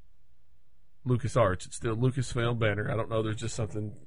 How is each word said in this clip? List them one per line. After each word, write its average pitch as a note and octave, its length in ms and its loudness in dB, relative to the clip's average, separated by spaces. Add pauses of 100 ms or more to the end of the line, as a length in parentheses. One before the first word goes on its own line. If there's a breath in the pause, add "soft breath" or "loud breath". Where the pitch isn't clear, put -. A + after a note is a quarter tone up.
(1040)
LucasArts, A2+ 640 4
it's - 120 -10
still A2+ 200 0
Lucasfilm A#2+ 640 2
banner. G#2 320 2
I - 40 2
don't A2 140 0
know. A2+ 140 2
There's A2 140 0
just A2 180 -4
something G#2+ 400 -2 (120)